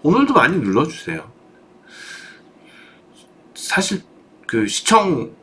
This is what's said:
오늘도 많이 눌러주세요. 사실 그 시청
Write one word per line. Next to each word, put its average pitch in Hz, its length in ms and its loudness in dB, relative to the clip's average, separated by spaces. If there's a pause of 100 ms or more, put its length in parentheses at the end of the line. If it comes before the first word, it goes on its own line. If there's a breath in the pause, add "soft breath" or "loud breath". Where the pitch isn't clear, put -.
오늘도 240 320 4
많이 165 240 4
눌러주세요. 98 720 -2 (2250 loud breath)
사실 - 480 -4 (460)
그 110 180 0
시청 185 680 0 (100)